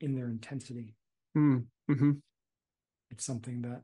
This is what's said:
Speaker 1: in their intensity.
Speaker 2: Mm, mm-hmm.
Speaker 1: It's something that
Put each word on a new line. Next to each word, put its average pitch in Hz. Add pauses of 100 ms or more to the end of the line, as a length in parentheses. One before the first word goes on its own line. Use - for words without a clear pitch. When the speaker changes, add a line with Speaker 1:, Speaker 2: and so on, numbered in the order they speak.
Speaker 1:
in 139
their 127
intensity. 117 (400)
Speaker 2:
Mm, 135 (220)
mm-hmm. 143 (1000)
Speaker 1:
It's -
something 120
that 120